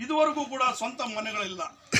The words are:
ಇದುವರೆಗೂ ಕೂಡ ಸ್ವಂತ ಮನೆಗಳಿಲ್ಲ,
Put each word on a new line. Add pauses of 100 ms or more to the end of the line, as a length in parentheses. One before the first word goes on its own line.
ಇದುವರೆಗೂ (100)
ಕೂಡ (140)
ಸ್ವಂತ (160)
ಮನೆಗಳಿಲ್ಲ, (380)